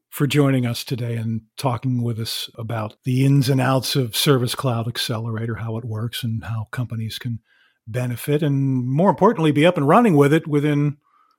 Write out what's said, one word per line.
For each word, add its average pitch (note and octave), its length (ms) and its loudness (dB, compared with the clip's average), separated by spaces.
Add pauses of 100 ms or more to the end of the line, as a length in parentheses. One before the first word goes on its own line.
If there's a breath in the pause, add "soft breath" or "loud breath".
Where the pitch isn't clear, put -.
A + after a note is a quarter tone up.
for - 180 -2
joining C3+ 380 2
us A#2+ 200 -6
today A#2 320 -6
and A2+ 260 -4 (160)
talking B2 440 -2
with A2+ 160 -4
us - 380 -8
about A2 480 -8
the C3 220 2
ins C#3 240 4
and C3 100 2
outs B2+ 340 0
of B2 220 -2
Service B2 380 2
Cloud A#2 340 -4
Accelerator, A#2 680 -6
how A2 200 -6
it A2+ 80 -8
works A2 380 -8
and A2 220 -4
how A2 260 -6
companies A2+ 480 -6
can A#2 220 -8 (460)
benefit B2+ 560 -2
and, C3+ 460 0
more E3 220 4
importantly, D#3+ 420 2
be C#3+ 140 4
up F3+ 100 4
and C#3+ 100 2
running G3 300 6
with C#3+ 160 6
it D#3+ 160 2
within D3 480 0 (420)